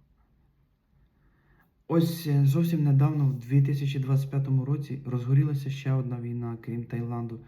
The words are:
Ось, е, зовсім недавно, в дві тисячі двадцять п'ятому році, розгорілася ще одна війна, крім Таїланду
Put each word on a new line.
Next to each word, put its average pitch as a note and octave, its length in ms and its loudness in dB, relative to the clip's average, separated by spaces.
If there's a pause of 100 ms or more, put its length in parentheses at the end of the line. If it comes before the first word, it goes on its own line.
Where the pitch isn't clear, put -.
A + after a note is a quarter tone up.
(1900)
Ось, E3 400 2
е, C#3+ 180 4
зовсім E3 380 2
недавно, C#3+ 420 4
в B2+ 80 2
дві A#2+ 280 2
тисячі C#3 380 0
двадцять C3+ 300 0
п'ятому C3 360 0
році, C#3+ 400 -4
розгорілася C3+ 640 0
ще C3+ 240 -4
одна A#2+ 280 -4
війна, A#2+ 400 -6
крім A#2 220 -8
Таїланду A#2 640 -6